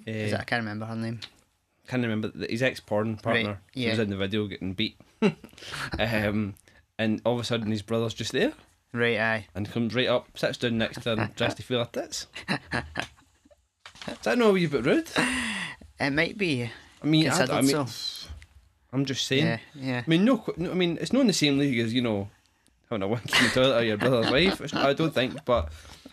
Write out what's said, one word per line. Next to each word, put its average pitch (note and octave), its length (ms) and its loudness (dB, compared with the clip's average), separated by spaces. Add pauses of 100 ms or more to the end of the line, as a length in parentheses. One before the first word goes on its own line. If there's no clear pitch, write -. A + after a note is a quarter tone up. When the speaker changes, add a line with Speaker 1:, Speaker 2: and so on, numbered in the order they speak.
Speaker 1:
Is G#2+ 260 -4
Speaker 2:
eh, G#2+ 40 0
Speaker 1:
it, G2+ 40 -2
I - 40 -8
can't A#2+ 180 -2
remember G#2+ 240 -8
her A2+ 100 -8
name. A2+ 240 -6 (680)
Speaker 2:
can't B2+ 140 0
remember. A2 260 0
The, - 180 -8
his A#2 160 -2
ex-porn A2 520 0
Speaker 1:
Right, G#2 80 -12
Speaker 2:
partner. A2 380 0 (120)
He B2 160 -2
was A2 100 2
Speaker 1:
yeah. A2 60 2
Speaker 2:
in G2+ 60 0
the G2 60 -2
video G2+ 300 0
getting F#2+ 280 -6
beat. - 240 -4 (220)
<laughs> G3 120 4 (680)
Um, G#2+ 560 0 (440)
and A2 260 0
all A#2+ 100 2
of A#2+ 60 -2
a A#2 40 -6
sudden A#2 260 -2
his G#2+ 120 -2
brother's A2+ 320 -2
just G#2+ 180 -8
there. G#3 200 0 (400)
Speaker 1:
Right, A#2 260 2
aye. A2 360 0
Speaker 2:
And G2+ 160 -4
comes A#2 240 -2
right B2 120 2
up, B2 220 0 (100)
sits A2+ 200 -2
down A#2 200 0
next A2+ 240 -2
to A2+ 140 0
her A2 60 0
and G#2 140 -6
Speaker 1:
<laughs> - 0 -
Speaker 2:
tries A#2 200 0
to A2 60 -12
feel A#2+ 180 -2
her A#2+ 100 -4
tits. - 360 -8 (1800)
Is - 160 -8
that A#3+ 160 2
not A3 120 6
a - 20 8
wee F#3 140 4
bit C3+ 180 0
rude? D4 240 2 (880)
Speaker 1:
It C3+ 120 0
might D#3 280 0
be. C3 320 0 (320)
Speaker 2:
I - 40 -2
mean, D#3 220 6
I, B2+ 60 2
I B2+ 120 4
Speaker 1:
Considered A#2+ 180 0
Speaker 2:
mean, C#3 220 2
Speaker 1:
so. - 420 -10 (640)
Speaker 2:
I'm C3+ 140 0
just C3+ 200 -2
saying. C#3 200 2
Speaker 1:
Yeah, A#2 120 0 (160)
yeah. C3 320 -4
Speaker 2:
I - 40 -2
mean, E3+ 140 4
no, B3+ 140 4
qu-, - 200 -8
no, E3 120 -4
I C#3+ 40 -4
mean, E3+ 260 0
it's - 120 -6
not C4 100 4
in B3+ 40 6
the G3 60 4
same C#3+ 260 4
league C#3 220 2
as, A2+ 120 0
you B2+ 100 2
know, G2+ 260 -2 (640)
having G#2 120 -4
a G2 60 0
wank A2 160 -2 (120)
in B2 100 4
the A2 40 2
toilet B2+ 300 4
or - 40 4
your A2 120 2
brother's A#2 340 2
wife. E3 300 4
It's, - 140 -6
I C#3 180 4
don't D3+ 200 0
think, B2+ 320 -2
but - 280 2 (400)